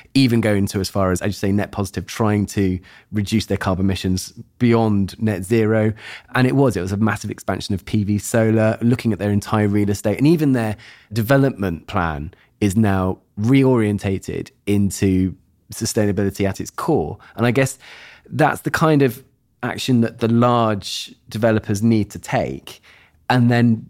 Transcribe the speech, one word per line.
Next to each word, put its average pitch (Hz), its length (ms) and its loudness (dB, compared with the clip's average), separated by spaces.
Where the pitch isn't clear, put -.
even 120 260 4
going 104 280 2
to - 120 -4
as 95 100 -4
far 95 220 0
as, 90 100 0
as - 60 -4
you 101 60 -2
say, 98 180 -2
net 101 220 0
positive, 95 320 -6
trying 104 420 0
to 92 320 -2
reduce 104 360 -2
their 95 100 -2
carbon 95 280 -2
emissions 92 460 -2
beyond 113 640 2
net 107 220 -2
zero. 110 500 2
And 127 140 2
it 135 80 0
was, 131 220 2
it 87 40 -2
was 92 120 -4
a 101 40 -2
massive 104 320 -2
expansion - 460 -6
of 92 80 -8
P 107 220 -2
V 104 140 0
solar, 110 600 2
looking 117 300 0
at 101 80 -4
their 104 120 -2
entire 104 360 0
real 101 220 0
estate. 101 280 -2
And 135 100 2
even 151 260 2
their 110 240 -2
development 110 760 0
plan 82 460 -4
is 98 160 2
now 95 420 2
reorientated 104 1120 0
into 95 720 2
sustainability 101 760 -2
at 95 140 -6
its 90 80 -10
core. - 480 -2
And 113 100 -2
I 123 60 2
guess 127 260 -2
that's 139 320 0
the 147 100 -4
kind 156 300 2
of 127 220 0
action 117 400 0
that 113 180 -2
the 113 100 0
large 117 840 0
developers 110 560 0
need 110 280 2
to - 60 -12
take. 76 640 -6
And 120 220 4
then 120 380 2